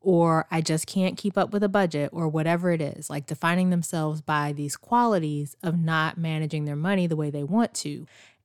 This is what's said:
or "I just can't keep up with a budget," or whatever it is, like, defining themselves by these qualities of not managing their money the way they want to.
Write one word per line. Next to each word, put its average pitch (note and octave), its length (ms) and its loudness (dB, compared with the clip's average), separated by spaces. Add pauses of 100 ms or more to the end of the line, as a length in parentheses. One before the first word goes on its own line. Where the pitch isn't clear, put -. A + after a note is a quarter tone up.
or E3+ 480 4
"I E3 120 0
just D#3+ 260 -2
can't F#3 280 0
keep - 220 -4
up - 160 0
with G3+ 80 0
a G3+ 80 2
budget," E3+ 420 2
or E3 160 -2
whatever E3 440 2
it E3 100 0
is, D3 300 -6
like, D3 160 -6
defining F3 420 2
themselves D#3 520 -2
by D3 300 0
these D3 240 -6
qualities E3+ 840 0
of E3+ 160 -2
not D#3+ 400 0
managing D#3 480 -2
their C#3+ 100 -4
money F3+ 300 0
the E3 100 0
way D3+ 140 -2
they C#3+ 140 -6
want G#3+ 320 0
to. D3 320 -8 (360)